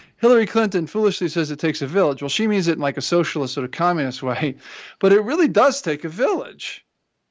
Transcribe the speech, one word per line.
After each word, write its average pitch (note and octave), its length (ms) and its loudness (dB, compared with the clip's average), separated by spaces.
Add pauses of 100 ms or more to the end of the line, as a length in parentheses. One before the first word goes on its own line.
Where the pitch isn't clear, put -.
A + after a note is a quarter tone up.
(180)
Hillary A#3 280 4
Clinton G3+ 400 0
foolishly G3 440 0
says D#3 200 -2
it D3 80 -6
takes D#3 240 -2
a C#3 60 -4
village. D3+ 340 0
Well, C#3+ 80 -6
she G#3+ 160 -2
means G3+ 220 2
it D#3+ 60 2
in, D3 60 -2
like, C#3+ 180 -2
a C#3 40 -4
socialist D#3 540 -2
sort C3 100 -2
of B2+ 60 -10
communist E3 500 -2
way, C3 340 -4 (440)
but G3 120 4
it G#3 100 8
really C#4+ 260 0
does A3+ 340 2
take D3+ 220 -4
a E3 60 -8
village F#3 760 -4 (460)